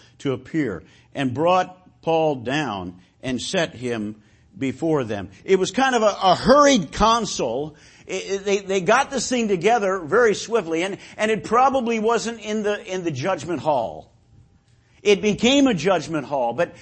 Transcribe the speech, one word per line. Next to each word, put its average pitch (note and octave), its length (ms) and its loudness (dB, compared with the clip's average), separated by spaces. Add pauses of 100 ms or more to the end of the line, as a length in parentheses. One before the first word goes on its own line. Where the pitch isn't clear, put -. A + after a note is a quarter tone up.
(180)
to C#3 140 -4
appear, B2+ 520 -4 (320)
and C3 180 -2
brought F3+ 680 0
Paul D#3+ 360 0
down A2 640 -6 (240)
and B2+ 180 -4
set - 320 -2
him A2+ 480 -8 (340)
before C#3 460 -2
them." G2+ 280 -6 (140)
It F#3 140 4
was F#3 140 -2
kind B3+ 240 0
of A3 60 0
a, G#3 200 2
a F3+ 140 6
hurried C4 560 6
council. E3+ 840 0 (320)
It, F3+ 240 -8
it, G3 140 -4
they, G3+ 140 0
they F#3+ 240 -2
got B3 280 2
this C4 180 -4
thing A#3+ 200 0
together G3 500 2
very F#3+ 380 2
swiftly, E3+ 480 -4
and, F#3+ 140 -6 (180)
and G#3+ 160 -2
it F#3+ 100 -4
probably A#3+ 560 2
wasn't A3+ 400 -2
in G#3+ 240 -4
the, G#3 220 -4
in F#3 180 -6
the E3+ 80 -4
judgment D3+ 520 -4
hall. A2 480 -4 (920)
It G3 180 4
became B3 460 4
a B3 80 2
judgment D#3 520 -2
hall, B2+ 260 -2
but E3+ 300 -2